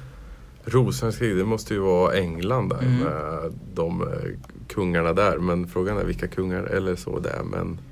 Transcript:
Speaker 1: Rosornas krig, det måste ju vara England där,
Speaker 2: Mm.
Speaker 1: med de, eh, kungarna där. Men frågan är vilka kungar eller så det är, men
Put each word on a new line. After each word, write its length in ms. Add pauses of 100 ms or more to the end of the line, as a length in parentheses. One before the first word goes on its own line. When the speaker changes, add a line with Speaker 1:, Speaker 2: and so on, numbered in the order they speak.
(640)
Speaker 1:
Rosornas 540
krig, 180
det 80
måste 300
ju 60
vara 340
England 540
där, 100
Speaker 2:
Mm. 180
Speaker 1:
med 560 (220)
de, 280
eh, 60 (600)
kungarna 440
där. 260
Men 300
frågan 300
är 60
vilka 240
kungar 360
eller 320
så 220
det 120
är, 120
men 360 (140)